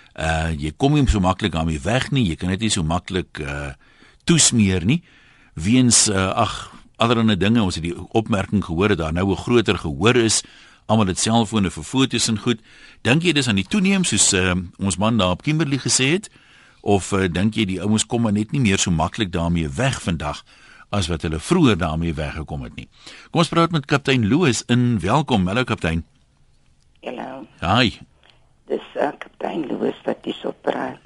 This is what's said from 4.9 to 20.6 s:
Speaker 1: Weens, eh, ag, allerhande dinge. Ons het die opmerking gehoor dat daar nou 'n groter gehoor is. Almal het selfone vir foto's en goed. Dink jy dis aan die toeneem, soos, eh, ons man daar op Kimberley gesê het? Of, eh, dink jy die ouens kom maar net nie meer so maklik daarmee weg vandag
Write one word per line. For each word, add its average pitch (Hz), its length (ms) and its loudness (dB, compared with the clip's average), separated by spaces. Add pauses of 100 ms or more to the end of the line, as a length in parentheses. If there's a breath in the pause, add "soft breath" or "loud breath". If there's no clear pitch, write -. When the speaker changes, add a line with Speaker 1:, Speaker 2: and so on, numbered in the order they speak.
Speaker 1:
Weens, 113 540 4
eh, 95 260 0
ag, - 380 -2 (260)
allerhande 113 380 2
dinge. 107 260 2
Ons 87 120 0
het 82 100 -8
die 85 100 -6 (180)
opmerking 107 520 0
gehoor 90 240 0
dat 98 100 2
daar 78 140 -2
nou 92 180 0
'n 90 60 2
groter 107 420 0
gehoor 85 380 2
is. 113 260 2 (440 loud breath)
Almal 110 200 4
het 90 120 -2
selfone 110 520 2
vir 80 140 -12
foto's 127 440 0
en 110 100 -2
goed. 120 220 -2 (420 loud breath)
Dink 135 200 2
jy 175 100 0
dis 139 160 0
aan 110 80 2
die 98 120 0
toeneem, 196 360 2
soos, - 280 0
eh, 92 220 2 (240)
ons 92 180 -2
man 110 200 0
daar 92 140 2
op 90 120 -4
Kimberley 151 360 -2
gesê 131 340 0
het? 202 160 -4 (520 soft breath)
Of, 98 320 0
eh, 95 200 2
dink 98 220 0
jy 113 100 0
die 92 180 -4
ouens 104 240 0
kom 117 160 -2
maar 110 100 0
net 107 200 -2
nie 143 80 -2
meer 98 180 2
so - 120 0
maklik 85 420 -2
daarmee 85 360 0
weg 113 340 -2
vandag 76 420 -6 (460 loud breath)